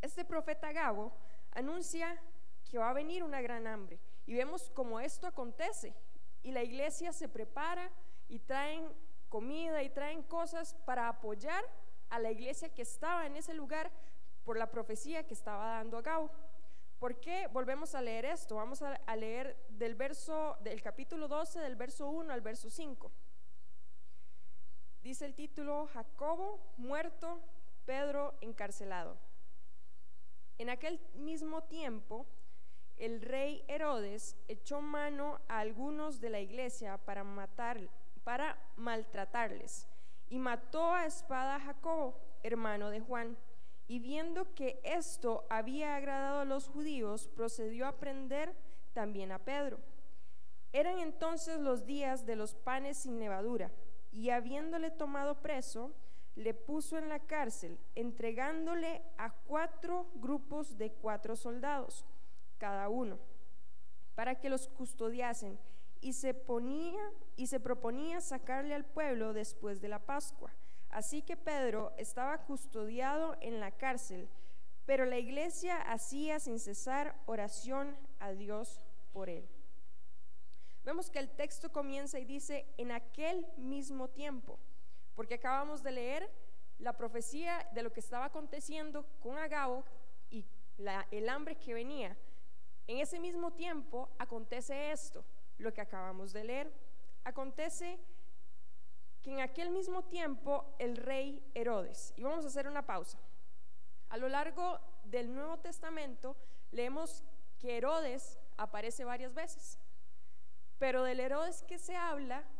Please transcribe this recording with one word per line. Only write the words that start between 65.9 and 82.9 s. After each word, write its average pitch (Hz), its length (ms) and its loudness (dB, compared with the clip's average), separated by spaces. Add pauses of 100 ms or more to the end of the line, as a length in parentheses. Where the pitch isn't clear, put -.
y 262 140 0
se 262 200 2
ponía, 294 800 0 (240)
y 254 120 0
se 262 120 0
proponía 254 640 0
sacarle 269 520 0
al 294 120 0
pueblo 240 480 2
después 208 480 0
de 202 80 0
la 208 100 0
Pascua. - 520 0 (380)
Así 294 340 2
que 339 140 0
Pedro 254 600 0
estaba 262 480 0
custodiado 262 960 0
en 226 180 0
la 196 120 0
cárcel, 214 580 0 (560)
pero 262 200 4
la 247 120 2
iglesia 320 640 0 (100)
hacía 294 480 0
sin 233 200 0
cesar 262 680 0
oración 254 720 0 (220)
a 202 120 0
Dios 208 540 0 (260)
por 190 180 0
él. 175 180 0 (1400)
Vemos 330 260 0
que - 80 0
el 269 120 0
texto - 420 0
comienza 277 480 0
y 254 60 -2
dice, 277 420 -2 (100)
"En 240 140 0